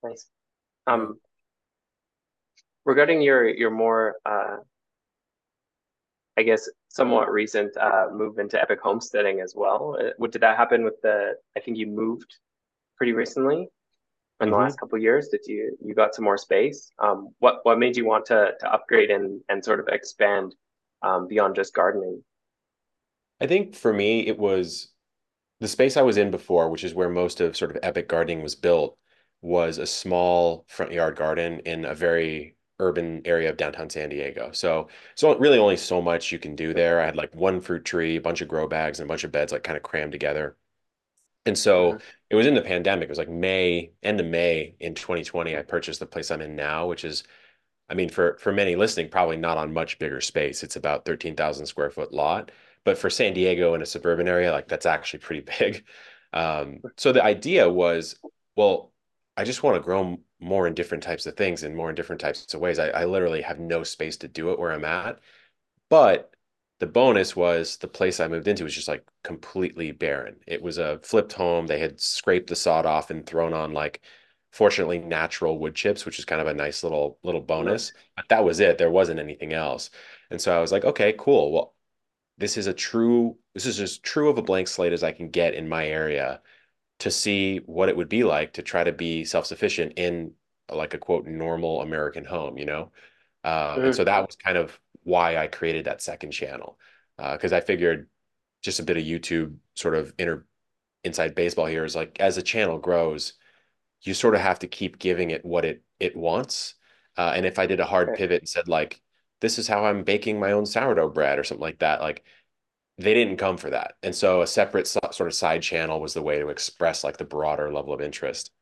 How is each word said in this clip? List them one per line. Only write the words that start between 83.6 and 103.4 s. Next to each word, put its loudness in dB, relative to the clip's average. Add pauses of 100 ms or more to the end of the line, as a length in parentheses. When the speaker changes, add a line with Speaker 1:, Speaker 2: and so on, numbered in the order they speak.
Speaker 3:
is -4
as -6
true 0
of 2
a -4
blank 0
slate 0
as -2
I 0
can -12
get 0
in -8
my -4
area -4 (580)
to -4
see -2
what 2
it 2
would -4
be 2
like 0
to -12
try 0
to 2
be -6
self-sufficient -2
in, -4 (380)
like, -6
a, -10
quote, -2
normal -4
American -6
home," -8
you -10
know? -6 (520)
Um, -2 (320)
and -
Speaker 1:
Mm-hmm. 4
Speaker 3:
so 0
that 4
was -16
kind 0
of -4 (240)
why 2
I -2
created -4
that -6
second -10
channel, -10 (400)
uh, -6
'cause -2
I 4
figured 0 (540)
just -4
a -6
bit 0
of -4
YouTube -4 (180)
sort -2
of -4
inner, -4 (580)
inside -4
baseball 0
here -4
is, -8
like, -8
as 2
a -6
channel -2
grows, -2 (720)